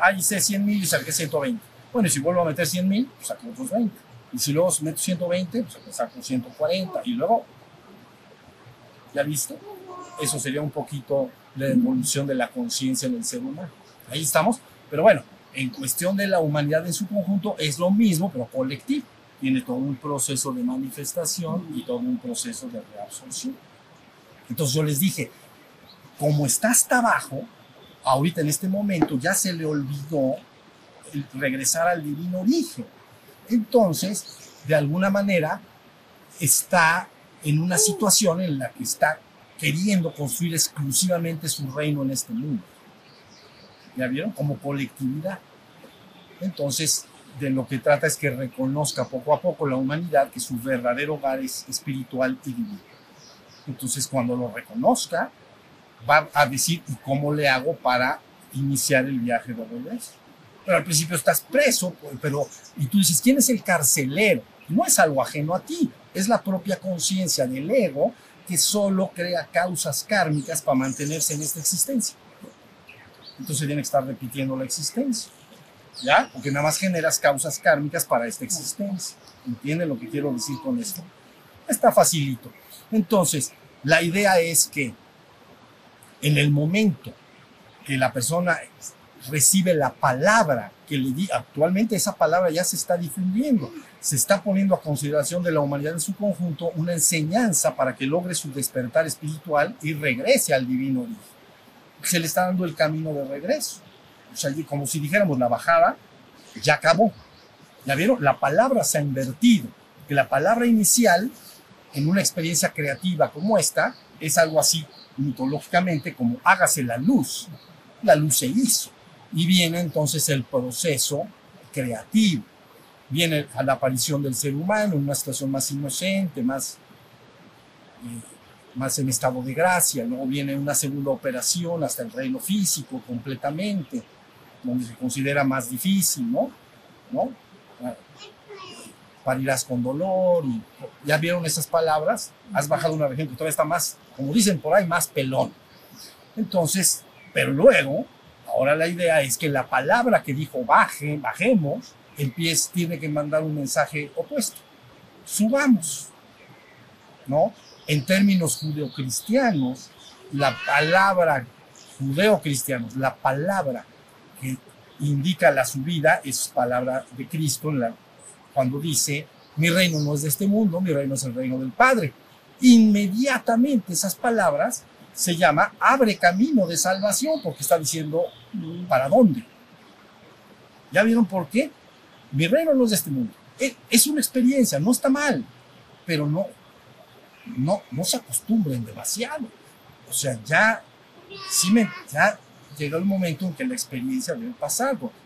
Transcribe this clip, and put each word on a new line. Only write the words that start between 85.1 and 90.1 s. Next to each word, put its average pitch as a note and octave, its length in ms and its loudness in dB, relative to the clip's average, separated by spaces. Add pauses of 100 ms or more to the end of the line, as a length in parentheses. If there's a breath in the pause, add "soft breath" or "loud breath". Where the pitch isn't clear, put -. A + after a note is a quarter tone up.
en D3 160 4
el D3 120 4
momento D#3+ 640 0 (720)
que C3+ 120 -4
la C3 160 2
persona E3 460 0 (720)
recibe F3 440 4
la C#3 180 2
palabra C#3+ 800 2 (140)